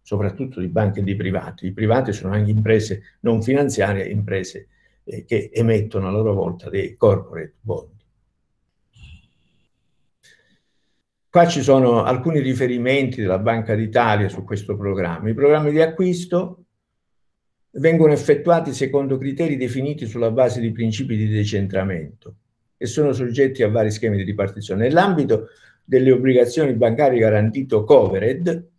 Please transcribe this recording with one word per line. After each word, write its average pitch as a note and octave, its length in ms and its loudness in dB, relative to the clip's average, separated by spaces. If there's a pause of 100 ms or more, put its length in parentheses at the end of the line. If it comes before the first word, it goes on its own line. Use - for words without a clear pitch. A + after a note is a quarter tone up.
soprattutto G2+ 600 -6
di F2+ 80 -4
banche G2+ 320 -2
e G2 40 -2
di G2 100 -2
privati. F#2+ 520 -6
I F#2 60 -8
privati A2 400 0
sono F#2+ 200 -8
anche G#2 180 0
imprese G#2+ 520 0 (180)
non A2+ 220 0
finanziarie, G#2 680 0
imprese, G#2 600 -6 (360)
eh, - 200 -14
che - 280 -4
emettono G#2+ 560 0
a - 20 -4
loro G#2+ 240 0
volta F2 340 -4
dei F#2 280 -6
corporate E2+ 640 0
bond. - 320 -10 (3500)
Qua F3 140 6
ci C#3+ 140 -2
sono B2 420 4
alcuni C3 340 0
riferimenti B2+ 840 -2
della F#2+ 200 0
Banca A2+ 340 -2
d'Italia G#2+ 540 2
su - 160 -12
questo G2+ 320 -6
programma. F#2+ 520 -4
I A2+ 60 -2
programmi D3 380 2
di D#3 80 2
acquisto F3 840 -2 (1080)
vengono D#3 400 4
effettuati D3+ 600 2
secondo C#3 460 -2
criteri C#3 380 -4
definiti B2+ 500 -6
sulla A2+ 240 -2
base A#2+ 300 0
di A2+ 100 -2
principi A2+ 460 -4
di G#2+ 120 0
decentramento G2 1080 -4 (400)
e C3 100 -8
sono C#3+ 260 0
soggetti B2+ 520 0
a G#2 40 4
vari G#2+ 220 2
schemi G#2 260 -2
di G2 60 -2
ripartizione. G2+ 640 -4
Nell'ambito D3 600 2 (340)
delle C3 300 4
obbligazioni B2+ 600 2
bancarie A#2+ 440 2
garantito A2 640 2
covered A#2+ 840 2 (100)